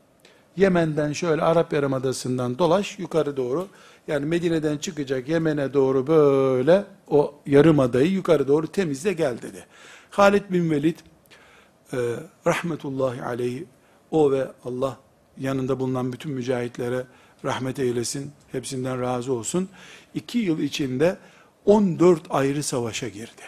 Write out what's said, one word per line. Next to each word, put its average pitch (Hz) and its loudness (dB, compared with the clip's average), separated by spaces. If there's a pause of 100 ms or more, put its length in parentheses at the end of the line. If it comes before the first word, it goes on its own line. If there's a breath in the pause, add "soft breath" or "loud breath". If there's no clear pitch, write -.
(560 soft breath)
Yemen'den 165 2
şöyle 160 -2
Arap 165 2
Yarımadası'ndan 127 -2
dolaş 180 0
yukarı 147 -4
doğru." 135 -4 (400 loud breath)
Yani 147 -4
Medine'den 160 -2
çıkacak, 139 -6
Yemen'e 147 -2
doğru 135 2
böyle 139 4 (240)
o 143 2 (120)
yarımadayı 139 6
yukarı 165 2
doğru 156 2
temizle 160 -4
gel 143 -2
dedi. 95 -16 (440 loud breath)
Halid 202 6
bin 175 2
Velid, 156 0 (960 soft breath)
e, 135 -6 (500)
rahmetullahi 139 -4
aleyhi, 123 -6 (460 soft breath)
o 147 4
ve 131 0 (160)
Allah 123 -6 (420)
yanında 131 -4
bulunan 131 -4
bütün 147 -10
mücahitlere 123 -6 (380 soft breath)
rahmet 131 -6
eylesin, 131 -4 (200)
hepsinden 131 -6
razı 123 -4
olsun. 170 -4 (460 loud breath)
İki 196 -6
yıl 170 -2
içinde 147 -2 (480 soft breath)
on 202 4
dört 165 6
ayrı 143 0
savaşa 120 -6
girdi. 104 -16